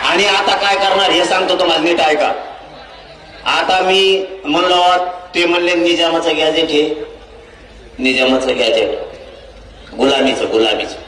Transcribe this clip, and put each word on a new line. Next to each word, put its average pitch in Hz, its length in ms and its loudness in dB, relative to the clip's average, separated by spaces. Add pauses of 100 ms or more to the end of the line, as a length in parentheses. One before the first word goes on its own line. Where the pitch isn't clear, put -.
आणि 185 180 2
आता 196 300 0
काय 196 180 0
करणार 196 360 2
हे 165 140 2
सांगतो 185 340 0
तुम्हाला, 165 260 0
नीट 170 160 2
ऐका. 147 320 2 (1120)
आता 165 340 0
मी 190 460 2 (180)
म्हणलो, 180 600 2 (300)
ते 170 100 2
म्हणले 175 300 2
निजामाचं 165 640 0
गॅजेट 156 320 0
हे, 151 260 0 (1040)
निजामाचं 131 600 0
गॅजेट, 104 400 0 (960)
गुलामीचं, 131 580 0
गुलामीचं. 110 420 0 (140)